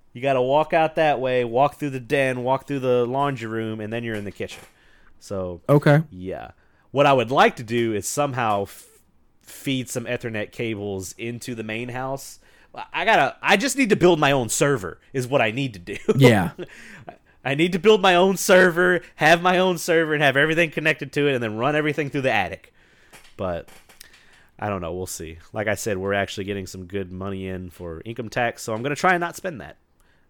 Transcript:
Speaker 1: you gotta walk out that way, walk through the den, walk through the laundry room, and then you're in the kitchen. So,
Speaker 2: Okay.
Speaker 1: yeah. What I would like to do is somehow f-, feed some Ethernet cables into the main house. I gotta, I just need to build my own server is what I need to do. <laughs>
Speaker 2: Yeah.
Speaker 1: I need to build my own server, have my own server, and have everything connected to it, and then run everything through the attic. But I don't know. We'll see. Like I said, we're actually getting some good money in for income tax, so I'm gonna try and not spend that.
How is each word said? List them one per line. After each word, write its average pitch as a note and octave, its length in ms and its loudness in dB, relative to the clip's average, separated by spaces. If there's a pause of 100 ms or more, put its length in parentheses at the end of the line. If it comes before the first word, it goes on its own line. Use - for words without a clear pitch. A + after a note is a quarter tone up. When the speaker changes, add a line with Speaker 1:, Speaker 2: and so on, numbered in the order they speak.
(120)
Speaker 1:
you B2 100 -10
gotta C3 200 2
walk C#3+ 300 2
out D#3+ 240 2
that D3 240 2
way, B2+ 240 0
walk B2 320 0
through D3 140 -6
the C3 100 -8
den, B2+ 420 0
walk C3 240 -2
through C#3+ 140 -4
the B2 260 2
laundry C3 420 -4
room, A2 320 -6
and G#2+ 120 -8
then A#2 120 -6
you're A2+ 100 -6
in G#2 100 -8
the G2 80 -8
kitchen. - 300 -12 (560)
So, F#2 500 -8
Speaker 2:
Okay. D3 420 6
Speaker 1:
yeah. F2+ 400 -12 (400)
What C#3+ 160 4
I C#3 60 6
would A#2+ 180 2
like F3+ 260 4
to C3 80 -12
do A2+ 300 0
is G2+ 120 -4
somehow B2 560 -2
f-, - 240 -12 (560)
feed C3 480 -6
some A#2+ 160 -8
Ethernet A2+ 460 -6
cables G2+ 680 -8
into A#2 360 -10
the A2 80 -10
main A2+ 280 -8
house. C3 480 -10 (540)
I D#3+ 120 -4
gotta, F3+ 380 2
I E3 140 4
just B3 220 -2
need B3+ 120 0
to G3 60 4
build E3+ 220 6
my C#3+ 140 4
own B2+ 160 0
server B2+ 520 -2 (120)
is B2+ 140 -4
what C3 140 2
I A2 100 2
need B2+ 240 -6
to - 40 -16
do. F2+ 180 -12 (100)
<laughs> G#3+ 100 2
Speaker 2:
Yeah. A#2 340 6 (960)
Speaker 1:
I C3+ 100 -2
need E3+ 180 2
to F#3+ 60 -4
build G#3 240 6
my F#3 140 6
own F#3+ 200 4
server, F3+ 680 4 (140)
have E3 240 4
my F3+ 180 2
own F#3 200 2
server, D#3+ 360 2
and D3 80 0
have C3+ 140 4
everything D#3 340 2
connected D3+ 420 -2
to C#3+ 160 2
it, C#3 60 2
and A#2+ 80 -2
then G#2+ 140 -4
run C#3 200 0
everything D3+ 340 -2
through C#3+ 120 -4
the B2+ 100 0
attic. F#2+ 420 -4 (640)
But F2+ 320 -6 (880)
I G#2 100 -6
don't G2 120 -4
know. E2+ 120 -8
We'll F#2 140 -6
see. D#2 320 -14 (140)
Like G#2+ 160 -4
I G2+ 80 0
said, G#2 200 -4
we're G2 180 -4
actually G2 300 -4
getting G2 220 -6
some F#2 200 -14
good F#2+ 260 -8
money F#2+ 340 -10
in F#2 240 -10
for E2 340 -14
income A#2 260 -10
tax, A#2+ 320 -4
so A2+ 120 -6
I'm A2 80 -6
gonna C#3+ 140 -4
try F#3 180 2
and F3 60 0
not E3+ 160 -6
spend D#3+ 240 -10
that. D2 160 -18 (540)